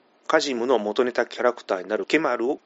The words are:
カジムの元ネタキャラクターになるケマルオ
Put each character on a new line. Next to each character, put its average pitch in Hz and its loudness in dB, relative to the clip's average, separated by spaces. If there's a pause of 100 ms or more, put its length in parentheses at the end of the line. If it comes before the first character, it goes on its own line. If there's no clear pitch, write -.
(280)
カ 156 4
ジ 143 -2
ム 117 -2
の 127 4
元 104 0
ネ 123 -2
タ 120 0
キ - -12
ャ 113 -4
ラ 120 4
ク - -14
タ 98 -2
ー 92 -6
に 90 -10
な 107 0
る 98 -2
ケ - 0
マ 143 0
ル 117 -2
オ - -2